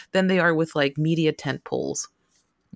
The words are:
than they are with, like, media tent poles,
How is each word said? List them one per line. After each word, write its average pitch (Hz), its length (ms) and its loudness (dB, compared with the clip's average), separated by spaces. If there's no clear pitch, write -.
than 190 160 2
they 190 120 2
are 170 140 4
with, 160 220 0
like, 143 220 0
media 156 360 2
tent - 300 -6
poles, 139 440 -6